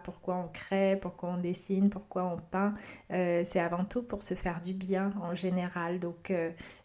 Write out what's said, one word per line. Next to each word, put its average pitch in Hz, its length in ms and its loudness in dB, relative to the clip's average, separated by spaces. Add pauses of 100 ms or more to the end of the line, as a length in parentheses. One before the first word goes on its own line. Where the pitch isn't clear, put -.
Pourquoi 185 320 -4
on 180 120 -4
crée ? 196 520 2
Pourquoi 175 300 -6
on 180 80 -2
dessine ? 185 500 2
Pourquoi 196 360 -2
on 175 120 -2 (140)
peint ? 202 240 2 (380)
Euh, 175 340 4
c'est 185 140 2
avant 175 260 2
tout 247 160 -2
pour 214 200 -6
se - 120 -2
faire 175 260 -2
du 185 140 -4
bien 190 480 0
en 175 120 -2
général. 180 680 0
Donc, 175 300 -4
euh, 165 200 2 (340)